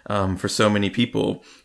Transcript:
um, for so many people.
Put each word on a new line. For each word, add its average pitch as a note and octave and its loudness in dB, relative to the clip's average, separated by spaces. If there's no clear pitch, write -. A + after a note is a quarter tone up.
um, F#2+ -2
for G2 -4
so G#2+ 2
many G2+ 2
people. G#2+ -2